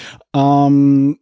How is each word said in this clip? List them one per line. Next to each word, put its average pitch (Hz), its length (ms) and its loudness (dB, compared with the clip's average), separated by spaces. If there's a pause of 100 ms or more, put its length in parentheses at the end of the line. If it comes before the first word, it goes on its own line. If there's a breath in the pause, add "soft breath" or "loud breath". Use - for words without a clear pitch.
(340 loud breath)
Ähm, 139 880 0